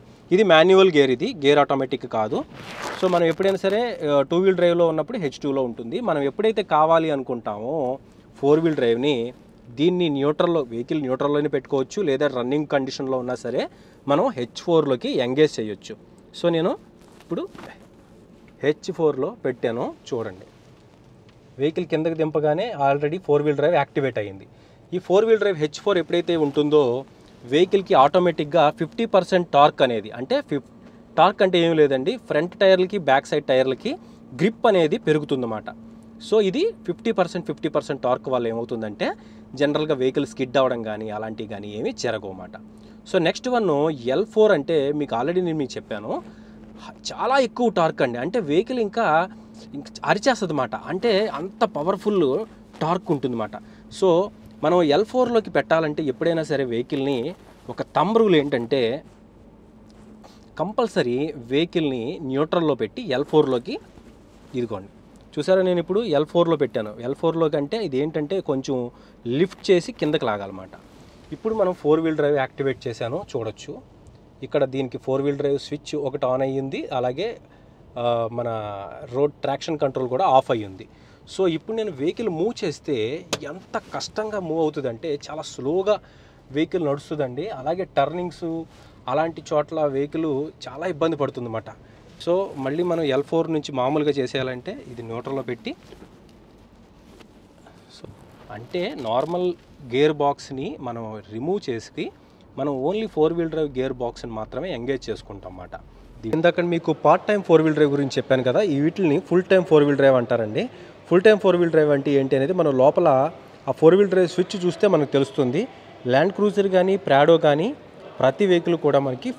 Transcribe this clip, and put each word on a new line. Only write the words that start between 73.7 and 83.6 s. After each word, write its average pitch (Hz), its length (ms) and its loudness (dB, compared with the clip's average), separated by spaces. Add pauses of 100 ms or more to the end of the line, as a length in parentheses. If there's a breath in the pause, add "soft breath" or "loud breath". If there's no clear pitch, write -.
ఇక్కడ 143 160 0 (120)
దీనికి 135 300 -6
ఫోర్ 135 200 -2
వీల్ 143 160 -2
డ్రైవ్ 139 260 0
స్విచ్ - 280 -10 (140)
ఒకటి 139 240 -4
on 131 140 0
అయ్యింది, 135 340 -4 (180)
అలాగే, 131 300 -2 (720 soft breath)
ఆ, - 20 -2 (340)
మన 117 100 -4 (680)
రోడ్ 147 300 0
ట్రాక్షన్ 139 380 -4
కంట్రోల్ 131 320 -2
కూడా 185 120 0 (120)
ఆఫ్ 135 160 2
అయ్యింది. 101 320 -8 (480 soft breath)
So 190 80 -2 (140)
ఇప్పుడు 220 240 -8
నేను 208 200 -6
వెహికల్ 190 300 -4 (100)
మూవ్ 226 220 -2
చేస్తే 151 340 -6 (560)
ఎంత 185 240 -10 (180)